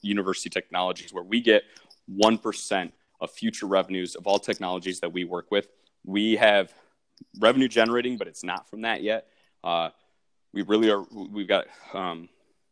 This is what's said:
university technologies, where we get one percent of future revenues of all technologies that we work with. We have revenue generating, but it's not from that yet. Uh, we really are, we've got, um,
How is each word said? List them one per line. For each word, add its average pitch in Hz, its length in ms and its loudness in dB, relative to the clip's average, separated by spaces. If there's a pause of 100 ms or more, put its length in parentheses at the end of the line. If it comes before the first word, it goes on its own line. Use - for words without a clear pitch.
university 98 480 -2
technologies, 90 640 -4
where 87 120 -8
we 107 160 0
get 110 240 6 (420)
one 107 320 4
percent 98 540 -4 (280)
of 90 100 -8
future 110 360 -6
revenues 92 480 0
of - 120 -10
all 101 120 2
technologies 92 640 -6
that 85 120 -4
we 90 120 -4
work 87 260 -8
with. 101 180 0 (360)
We 104 320 0
have 104 360 4 (680)
revenue 127 280 4
generating, 120 480 2
but 98 120 -8
it's - 160 -18
not 90 240 -8
from 107 140 -14
that 110 200 -4
yet. 107 240 -2 (380)
Uh, 85 260 -2 (600)
we 98 100 -4
really 107 280 4
are, 101 120 2 (100)
we've 101 360 -10
got, 98 180 2 (280)
um, 87 340 -8 (440)